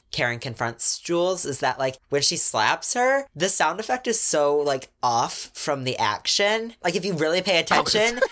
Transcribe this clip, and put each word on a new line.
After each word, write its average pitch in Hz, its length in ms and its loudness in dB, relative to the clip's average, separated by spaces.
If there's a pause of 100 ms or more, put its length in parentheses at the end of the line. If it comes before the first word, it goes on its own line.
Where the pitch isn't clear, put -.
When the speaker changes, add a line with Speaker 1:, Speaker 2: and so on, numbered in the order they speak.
(120)
Speaker 1:
Karen 120 260 -2
confronts 117 600 -4
Jules 175 460 -2
is 135 160 -2
that, 131 180 0
like, 135 200 -4 (100)
when 143 140 0
she - 160 2
slaps 120 560 2
her, 269 320 2 (100)
the 175 140 2
sound 170 300 2
effect 247 260 -4
is 233 120 2
so, 147 380 2
like, 143 320 -2 (140)
off 123 500 0
from 135 320 -4
the 127 140 -2
action. 208 760 0 (100)
Like, 175 140 0
if 190 80 -4
you 196 80 -2
really 160 300 0
pay 185 160 2 (120)
Speaker 2:
Oh, 147 120 4
is 143 120 -2
Speaker 1:
attention, 226 220 2
Speaker 2:
it? 254 160 0